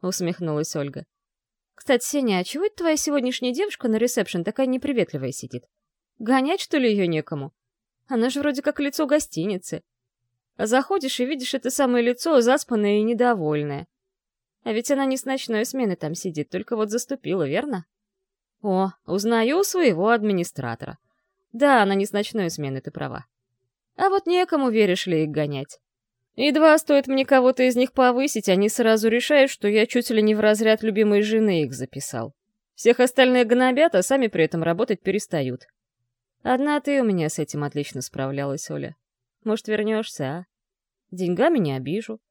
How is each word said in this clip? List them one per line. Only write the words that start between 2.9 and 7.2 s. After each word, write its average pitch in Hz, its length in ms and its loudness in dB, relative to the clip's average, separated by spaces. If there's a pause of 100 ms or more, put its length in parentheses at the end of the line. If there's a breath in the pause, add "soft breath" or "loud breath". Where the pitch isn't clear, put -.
сегодняшняя 254 560 -2
девушка 359 340 -4
на 220 80 2
ресепшн 214 480 -2
такая 269 240 -2
неприветливая 233 640 -2
сидит? - 320 -12 (560)
Гонять, 262 400 0
что - 180 -4
ли, 247 140 2
ее 196 160 0
некому? 151 460 -4 (540)